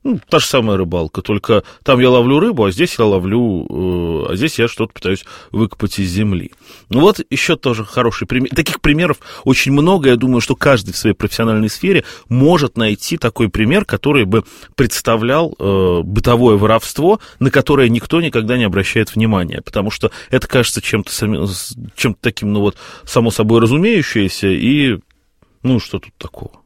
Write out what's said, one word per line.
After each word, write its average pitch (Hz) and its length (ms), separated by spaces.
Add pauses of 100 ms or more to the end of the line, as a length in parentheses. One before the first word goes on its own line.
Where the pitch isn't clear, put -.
Ну, 247 160 (120)
та 160 100
же - 60
самая 110 320
рыбалка, 87 440
только 104 420 (200)
там 127 160
я 127 100
ловлю 127 300
рыбу, 165 240
а 98 80
здесь 90 260
я 117 60
ловлю, 98 640
э, 85 640
а 90 60
здесь 147 200
я 117 120
что-то - 240
пытаюсь - 320 (260)
выкопать 104 480
из 95 100
земли. 95 420 (360)
Ну 120 140
вот - 180 (100)
ещё 156 280
тоже 110 260
хороший 117 420
пример. 127 300
Таких - 240
примеров 151 380 (260)
очень 131 300
много. 151 340
Я 123 80
думаю, 123 240
что 120 160
каждый 110 380
в - 40
своей 107 160
профессиональной 107 560
сфере 180 360 (240)
может 131 480
найти 110 400
такой 113 320
пример, 139 340
который 135 400
бы 101 220 (300)
представлял, 123 840
э, 92 460
бытовое 117 500
воровство, 113 640 (200)
на 135 120
которое 139 380
никто 120 320
никогда 123 360
не 123 60
обращает 98 500
внимания, 104 480
потому 104 300
что - 200 (180)
это - 180
кажется 117 340
чем-то - 300
сами-, 104 340
с-, - 300 (220)
чем-то 117 240
таким, 104 320
ну 104 80
вот, 101 160 (260)
само 117 280
собой 113 280
разумеющееся, 120 880
и, 120 500 (640)
ну, 127 200
что - 180
тут - 180
такого? - 340 (140)